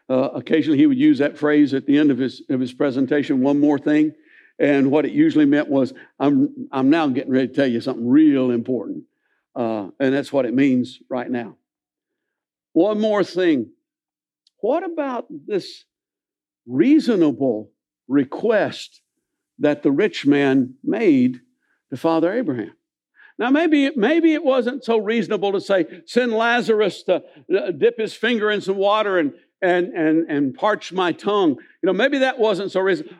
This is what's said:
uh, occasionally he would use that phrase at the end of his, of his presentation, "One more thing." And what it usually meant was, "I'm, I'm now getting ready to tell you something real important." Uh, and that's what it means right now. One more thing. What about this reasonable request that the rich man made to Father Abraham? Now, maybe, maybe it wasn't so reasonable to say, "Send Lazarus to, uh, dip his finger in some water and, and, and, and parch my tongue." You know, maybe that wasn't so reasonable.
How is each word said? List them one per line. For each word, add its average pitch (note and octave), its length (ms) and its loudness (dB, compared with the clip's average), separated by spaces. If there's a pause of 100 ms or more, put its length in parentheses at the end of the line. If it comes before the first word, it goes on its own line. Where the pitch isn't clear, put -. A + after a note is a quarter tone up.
uh, C3 240 0
occasionally D3 440 0
he D3+ 80 6
would C3+ 120 2
use C#3+ 220 2
that C#3+ 180 -2
phrase D3 360 2
at C3+ 120 -4
the C#3 120 2
end D3+ 140 4
of A#2+ 60 0
his, B2+ 320 -6
of C3 100 -2
his B2 140 -4
presentation, C#3 680 -2
"One C#3+ 160 2
more C#3+ 220 2
thing." D3+ 340 2 (460)
And C#3 320 2
what D3 140 2
it A2+ 80 -6
usually D3+ 320 4
meant D3 240 2
was, C3+ 240 0 (260)
"I'm, C#3 540 0
I'm C3 160 2
now D#3+ 180 4
getting C3 240 -4
ready B2+ 160 2
to B2+ 60 -10
tell C#3 140 2
you A#2 120 0
something A#2+ 260 -6
real C3+ 460 4
important." A#2+ 540 -6 (500)
Uh, A2+ 420 -6
and C3+ 160 0
that's C#3 200 -4
what B2+ 120 0
it - 80 -4
means B2+ 460 0 (100)
right B2 220 -6
now. A#2 240 -8 (1160)
One G#3 260 2
more G#3 240 0
thing. E3 480 -2 (880)
What D4 240 -4
about D4 460 -8
this E3+ 560 -10 (800)
reasonable C#3 1040 2 (380)
request D3+ 920 -2 (580)
that D3 240 0
the D3 80 2
rich F#3 340 -2
man - 480 2 (100)
made C#3 560 2 (520)
to C#3 40 -10
Father E3 380 0
Abraham? C#3 400 -4 (680)
Now, A#3+ 120 -2
maybe, D4 440 2
maybe D#4 380 2
it E4+ 100 -4
wasn't C4 400 -2
so A3+ 140 0
reasonable G3+ 540 -2
to F#3+ 100 -2
say, F#3 240 0 (220)
"Send A#3+ 240 0
Lazarus A3 720 0
to, E3+ 200 0 (320)
uh, G3 140 -2
dip A3 300 0
his G#3 160 -6
finger A3 340 -2
in G#3 120 -2
some F#3+ 160 -4
water G3+ 420 0
and, C#3+ 120 0 (300)
and, F3+ 320 0
and, E3 340 0
and C#3+ 280 -2
parch G#3 360 -4
my F3 200 -2
tongue." G3+ 400 0
You - 340 -10
know, F#3 80 0
maybe C4+ 240 0
that C4 220 -2
wasn't G3+ 320 -2
so F#3 80 -2
reasonable. F#3 400 -2